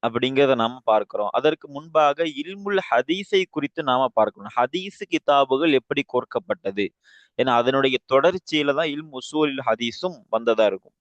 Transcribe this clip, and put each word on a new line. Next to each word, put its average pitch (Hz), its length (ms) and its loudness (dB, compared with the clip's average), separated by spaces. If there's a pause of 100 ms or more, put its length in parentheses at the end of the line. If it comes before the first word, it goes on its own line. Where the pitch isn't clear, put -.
அப்படிங்கிறத 131 520 2
நாம 120 280 -2
பார்க்கிறோம். 104 460 0
அதற்கு 151 400 -2
முன்பாக 147 480 0 (200)
இல்முல் 196 460 -6
ஹதீஸை 185 680 0
குறித்து 147 340 -6
நாம 131 240 2
பார்க்கணும். 104 460 -2
ஹதீஸ் 170 520 -2
கிதாபுகள் 143 680 2
எப்படி 135 300 -2
கோர்க்கப்பட்டது? 101 800 -4 (540)
ஏன்னா 127 140 2
அதனுடைய 127 440 2 (120)
தொடர்ச்சியில 147 640 2
தான் 160 140 -2
இல்மு 147 260 -10
உசூலுல் 139 480 -4
ஹதீஸும் 120 540 -4 (120)
வந்ததா 110 360 2
இருக்கும். 95 360 -4